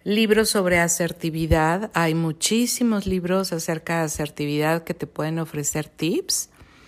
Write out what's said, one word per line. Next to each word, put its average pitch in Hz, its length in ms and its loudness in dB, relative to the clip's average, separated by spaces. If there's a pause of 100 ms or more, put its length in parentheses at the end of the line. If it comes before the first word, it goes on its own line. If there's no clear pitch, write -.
libros 214 460 4
sobre 180 280 2
asertividad. 165 1160 0
Hay 165 200 2
muchísimos 208 920 0
libros 185 460 -2
acerca 165 460 -4
de 165 60 0
asertividad 151 800 -2
que 170 100 -6
te 151 140 -8
pueden 160 320 -4
ofrecer 156 480 -4
tips - 600 -2 (400)